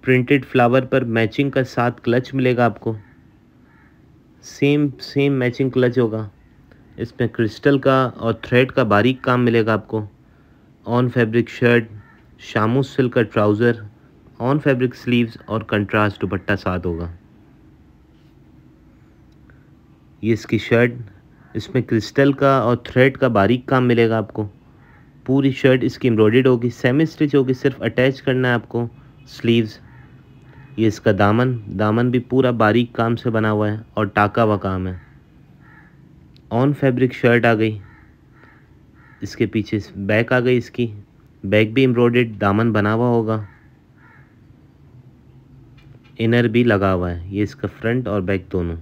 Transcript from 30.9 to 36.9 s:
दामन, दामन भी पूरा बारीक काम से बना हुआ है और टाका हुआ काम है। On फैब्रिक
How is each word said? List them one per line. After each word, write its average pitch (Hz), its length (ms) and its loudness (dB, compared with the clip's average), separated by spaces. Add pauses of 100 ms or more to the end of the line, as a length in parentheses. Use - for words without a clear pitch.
दामन, 107 400 2 (160)
दामन 107 420 0
भी 127 100 0
पूरा 127 320 0
बारीक 117 420 2
काम 117 200 0
से 120 140 -4
बना 110 200 0
हुआ 107 200 0
है 107 160 -8 (120)
और 107 120 -2
टाका 104 320 0
हुआ 107 180 2
काम 92 280 -4
है। 90 140 -10 (1500)
On 135 200 2
फैब्रिक 127 400 0